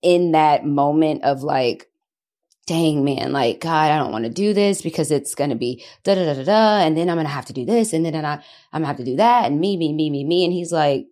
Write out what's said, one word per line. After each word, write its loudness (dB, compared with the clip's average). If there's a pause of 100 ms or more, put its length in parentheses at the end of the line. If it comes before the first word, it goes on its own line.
in 4
that 4
moment 0
of, -2
like, -4 (800)
"Dang, 0
man, -2
like, 0
God, 2
I 2
don't -2
wanna -4
do -2
this 0
because -2
it's -4
gonna -2
be -6 (180)
da, 2
da, 0
da, 0
da, -8
da, 4
and 2
then 0
I'm -2
gonna -2
have -8
to -18
do -6
this, 0
and 0
then -4
I, -4 (400)
I'm -4
gonna -2
have -4
to -10
do -4
that, 4
and 0
me, 0
me, -2
me, -2
me, -4
me." 2
And 0
he's -4
like 0